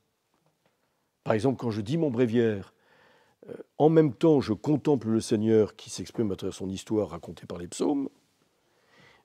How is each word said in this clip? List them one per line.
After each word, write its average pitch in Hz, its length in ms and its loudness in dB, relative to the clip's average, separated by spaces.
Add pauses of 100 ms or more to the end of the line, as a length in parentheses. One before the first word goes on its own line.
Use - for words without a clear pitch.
(1200)
Par - 100 0
exemple, 113 260 0
quand 120 120 -4
je 107 100 -4
dis 123 160 -4
mon 160 120 0
bréviaire, 113 640 0 (760)
euh, - 60 -16 (240)
en 147 120 6
même 160 240 6
temps, 151 280 4
je 107 120 -2
contemple 131 560 -2
le 113 120 2
Seigneur 110 540 2
qui - 140 -20
s'exprime 98 420 -6
à 92 40 -4
travers 92 180 -8
son 95 160 -10
histoire 98 400 -2
racontée - 360 -16
par 90 120 -12
les 87 100 -12
psaumes, - 420 -4 (1160)